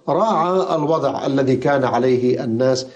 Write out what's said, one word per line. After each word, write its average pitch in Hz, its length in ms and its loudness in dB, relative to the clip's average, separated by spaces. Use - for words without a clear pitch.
راعى 180 680 0
الوضع 147 500 -2
الذي 135 300 0
كان 139 280 0
عليه 123 600 0
الناس 123 520 0